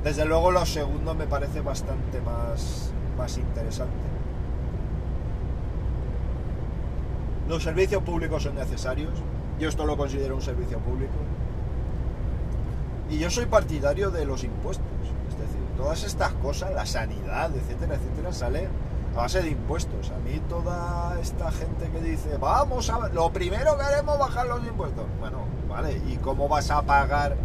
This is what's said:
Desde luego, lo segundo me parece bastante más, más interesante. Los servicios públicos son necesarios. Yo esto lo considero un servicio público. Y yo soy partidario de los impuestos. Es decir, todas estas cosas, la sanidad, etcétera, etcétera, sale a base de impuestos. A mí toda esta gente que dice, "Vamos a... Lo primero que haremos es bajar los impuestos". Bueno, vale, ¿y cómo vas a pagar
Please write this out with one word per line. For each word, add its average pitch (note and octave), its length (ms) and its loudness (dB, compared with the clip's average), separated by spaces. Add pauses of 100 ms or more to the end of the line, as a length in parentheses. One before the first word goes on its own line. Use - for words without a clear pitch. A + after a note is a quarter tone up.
Desde D3+ 200 2
luego, E3 280 6
lo F3+ 160 6
segundo D3+ 480 0
me D3+ 100 0
parece C#3+ 360 0
bastante - 600 -2
más, - 680 -2 (260)
más - 220 -2
interesante. - 540 -2 (3500)
Los E3 140 0
servicios F#3 400 2
públicos D#3+ 400 0
son - 100 0
necesarios. D3 600 -2 (460)
Yo D#3 80 0
esto D3+ 180 0
lo D3 120 2
considero C3+ 380 0
un C3+ 80 -2
servicio B2 340 -2
público. - 360 -2 (2000)
Y D#3 80 0
yo E3 140 0
soy A#3+ 160 0
partidario D#3+ 640 4
de D#3+ 140 0
los C3+ 180 -2
impuestos. - 420 -2 (420)
Es - 120 -6
decir, - 220 -2 (140)
todas D3 280 0
estas - 300 0
cosas, - 400 -2
la - 120 0
sanidad, B2+ 680 0
etcétera, - 400 0
etcétera, - 360 -2
sale G#2 360 0 (480)
a - 20 0
base B2 240 2
de D#3+ 80 2
impuestos. - 640 0
A - 80 -2
mí - 200 0 (100)
toda E3+ 720 0
esta - 320 0
gente - 380 -2
que E3 100 0
dice, D#3 380 0
"Vamos E3 540 4
a... A3+ 180 0
Lo E3 220 4
primero F#3+ 440 4
que C#4 80 0
haremos C#4+ 320 4
es C#4+ 40 2
bajar B3 260 2
los A#3+ 180 0
impuestos". - 420 -2 (140)
Bueno, - 200 -4 (280)
vale, D3 400 0
¿y - 100 0
cómo C3+ 300 2
vas D3 240 2
a D3 100 4
pagar C#3+ 640 4